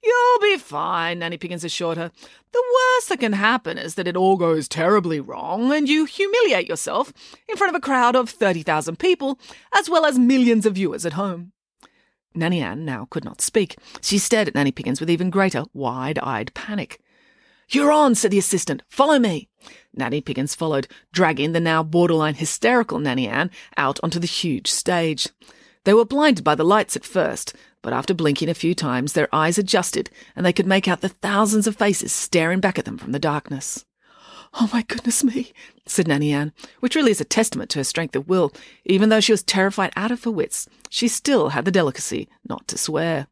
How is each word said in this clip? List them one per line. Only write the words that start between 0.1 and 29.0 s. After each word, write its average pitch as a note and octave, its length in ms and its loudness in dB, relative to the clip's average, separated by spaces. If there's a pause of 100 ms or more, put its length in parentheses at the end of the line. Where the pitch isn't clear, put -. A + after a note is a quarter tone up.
be G4+ 160 4
fine," E3+ 640 -4
Nanny E3+ 180 -6
Piggins F3 260 -10
assured E3+ 320 -4
her. E3+ 140 -8 (420)
"The B4 120 2 (100)
worst B4+ 340 2
that G4 120 -2
can A3 140 0
happen G3+ 440 -2
is E3 160 -10
that F3+ 140 -4
it F3 80 -4
all F#3+ 200 4
goes E3 320 0
terribly E3 520 0
wrong G3 520 -4
and D4 160 0
you D4+ 160 2
humiliate G4 640 0
yourself - 440 -4 (360)
in A4 80 -6
front G4 140 0
of F4 60 -4
a - 80 -4
crowd B3 320 2
of B3 120 2
thirty F3+ 340 -2
thousand D#3 360 -2
people, C#4 400 0 (340)
as G4 160 2
well D#4+ 160 4
as C4+ 140 2
millions A#3+ 480 4
of G#3 80 2
viewers F#3 320 -4
at D#3+ 60 -2
home." F3 400 -6 (840)
Nanny E3 280 0
Ann A#2 220 -8
now B2+ 260 -8
could - 140 -6
not - 160 -10
speak. - 360 0 (240)
She - 180 0
stared G#3 300 2
at A#2+ 60 -10
Nanny C#3 180 2
Piggins - 280 -4
with D#3+ 100 -2
even F3 200 2
greater F#3 420 0
wide-eyed C3 800 -6
panic. - 440 -8 (680)
"You're C#4+ 240 2
on," D4 220 6
said G3+ 160 2
the G3 80 4
assistant. F3 500 -2
"Follow C#4+ 300 4
me." F#3+ 300 0 (460)
Nanny B2+ 260 -4
Piggins C#3 360 -6
followed, D3+ 320 -2 (240)
dragging D#3+ 400 0
the E3 80 0
now D#3+ 220 2
borderline D#3+ 520 2
hysterical A3+ 640 0
Nanny C3 300 -2
Ann D#3 220 -2 (260)
out C#3 260 -2
onto E3 160 -4
the F3 80 -4
huge - 440 -4
stage. E3 580 -2 (560)
They G3 100 6
were A3+ 100 6
blinded C4+ 380 2
by D3+ 120 2
the D3+ 100 0
lights G3+ 320 2
at - 80 -10
first, - 500 -4 (280)
but A#2+ 100 -6
after C#3 220 -2
blinking D#3 340 0
a E3 60 -2
few E3+ 200 -2
times, C3+ 380 -4